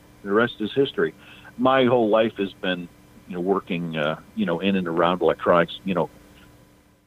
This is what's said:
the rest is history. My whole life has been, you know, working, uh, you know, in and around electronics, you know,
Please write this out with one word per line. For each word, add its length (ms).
the 100
rest 260
is 140
history. 400
My 280
whole 240
life 260
has 160
been, 380
you 60
know, 40
working, 560
uh, 240
you 100
know, 140
in 160
and 100
around 360
electronics, 640
you 80
know, 160